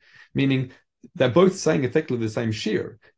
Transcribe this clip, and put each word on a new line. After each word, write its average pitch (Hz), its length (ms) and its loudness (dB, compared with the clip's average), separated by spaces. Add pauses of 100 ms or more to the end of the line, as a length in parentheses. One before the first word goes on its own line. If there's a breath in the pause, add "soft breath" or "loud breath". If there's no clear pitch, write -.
(340 soft breath)
Meaning, 135 380 0 (440 loud breath)
they're 127 140 2
both 185 260 4
saying 156 300 0
effectively 123 400 -2
the 107 40 -2
same 113 220 -4
shiur. - 460 -4 (200 soft breath)